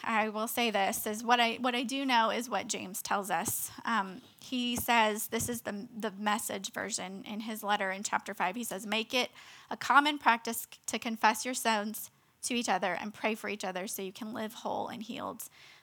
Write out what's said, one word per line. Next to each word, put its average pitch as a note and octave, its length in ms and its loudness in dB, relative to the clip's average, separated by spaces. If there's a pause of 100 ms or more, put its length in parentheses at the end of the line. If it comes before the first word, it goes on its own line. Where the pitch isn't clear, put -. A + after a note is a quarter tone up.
I A3 260 2
will G#3+ 180 -2
say A#3+ 220 2
this, G3+ 380 0
is G#3+ 160 -4
what A#3+ 160 6
I, A#3 160 4
what B3 180 0
I A#3+ 80 0
do C4+ 240 -2
know A#3 240 6
is A#3 180 0
what G3+ 200 -2
James G3 340 -6
tells G3 300 -2
us. - 400 -2 (140)
Um, G3 360 0 (180)
he A#3+ 360 -2
says, A3+ 520 4
this A3+ 220 -2
is A#3 120 -4
the, G3+ 260 -6 (100)
the G#3+ 140 -2
Message G3+ 640 -2
version G3 520 -4
in G#3 140 -6
his A3 240 -6
letter G3+ 260 2
in G3 140 -4
chapter G#3 320 -2
five. F#3 200 0
He A#3+ 80 -6
says, G3 220 -6
"Make A3 300 0
it B3 160 2 (400)
a A3 60 -4
common C#4+ 420 6
practice A#3 480 2 (180)
to A#3 140 -2
confess A3+ 440 4
your B3+ 120 -4
sins A3 560 0 (300)
to - 120 -2
each A#3 160 2
other F#3 240 2
and G#3 200 -6
pray A3 220 0
for G#3 140 -6
each G#3 160 -4
other F#3 200 -4
so - 160 -6
you F#3 120 -6
can A3 200 -10
live A3 200 -4
whole - 340 -4
and - 160 -8
healed. - 400 -8 (400)